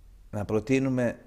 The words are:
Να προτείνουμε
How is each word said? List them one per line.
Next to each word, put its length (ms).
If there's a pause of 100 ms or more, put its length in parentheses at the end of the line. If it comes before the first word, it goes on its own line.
(300)
Να 140
προτείνουμε 840